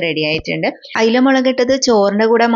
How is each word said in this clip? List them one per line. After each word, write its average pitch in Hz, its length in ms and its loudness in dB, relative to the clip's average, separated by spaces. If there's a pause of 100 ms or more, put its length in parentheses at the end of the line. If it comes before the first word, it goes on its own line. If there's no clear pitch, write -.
റെഡി 156 240 -4
ആയിട്ടുണ്ട്. 160 400 -4 (300)
അയില 226 200 2
മുളകിട്ടത് 254 640 2
ചോറിൻ്റെ 208 500 2
കൂടെ 233 240 2